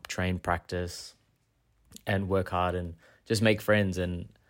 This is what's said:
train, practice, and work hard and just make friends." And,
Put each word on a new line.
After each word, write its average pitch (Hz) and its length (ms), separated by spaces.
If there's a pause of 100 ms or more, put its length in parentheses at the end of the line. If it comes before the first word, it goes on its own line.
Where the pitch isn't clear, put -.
train, 92 300
practice, 87 760 (920)
and 98 220
work 95 200
hard 90 260
and 87 200 (320)
just 107 160
make 110 180
friends." 101 380
And, 87 300 (220)